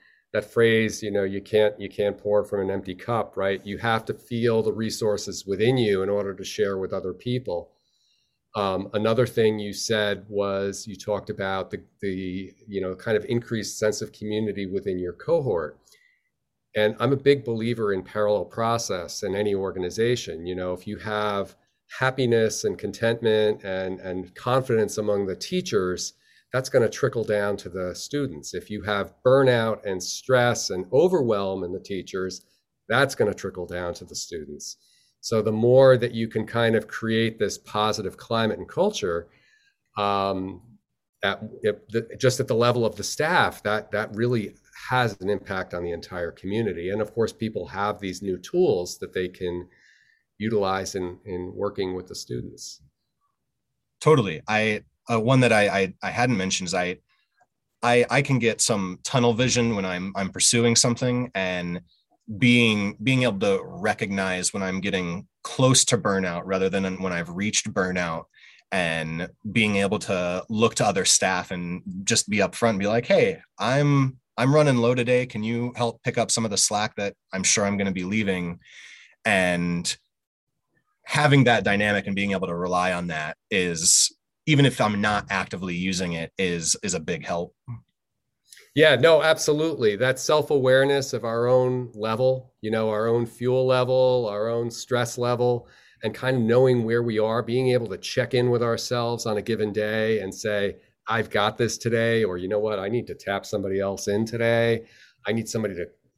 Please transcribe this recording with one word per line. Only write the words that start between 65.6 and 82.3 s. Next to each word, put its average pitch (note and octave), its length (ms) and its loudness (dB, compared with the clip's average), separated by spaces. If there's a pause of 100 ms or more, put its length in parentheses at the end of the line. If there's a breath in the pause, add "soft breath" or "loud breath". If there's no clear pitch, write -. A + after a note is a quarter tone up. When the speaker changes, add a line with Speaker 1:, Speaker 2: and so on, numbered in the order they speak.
Speaker 2:
to B2 120 2
burnout F#2 480 -2
rather F#2+ 240 0
than F#2 320 -2
when F#2 100 -4
I've E2+ 180 -4
reached G2+ 440 -4
burnout, F2+ 500 -2 (480 soft breath)
and E2 560 -2 (240)
being G#2+ 240 2
able G2 240 0
to F2+ 500 -2
look A2+ 260 2
to - 100 0
other F#2+ 180 0
staff F#2 480 2
and F2 300 -6 (220)
just A2 260 0
be G#2 80 0
upfront G2 340 2
and G2 80 -2
be G2+ 80 -2
like, A#2 180 0
"Hey, A#2 360 2 (180)
I'm, C3+ 580 2 (200)
I'm C3 180 4
running D3 220 6
low A#2+ 180 4
today. B2 300 2
Can A2 180 -6
you A#2 320 -2
help A#2 280 -4
pick - 140 -4
up A2 140 0
some A2+ 140 0
of G#2 60 -4
the G2+ 60 -2
slack G#2+ 380 0
that G2+ 200 -4 (180)
I'm F#2+ 100 -2
sure G2+ 220 2
I'm G2+ 120 0
gonna G2 140 0
be F2+ 140 -4
leaving?" F#2 540 -2 (680 loud breath)
And F2 680 0 (1080)
having C#3+ 420 4
that A2 200 4
dynamic G2+ 420 2
and G2 80 -2
being G2+ 160 0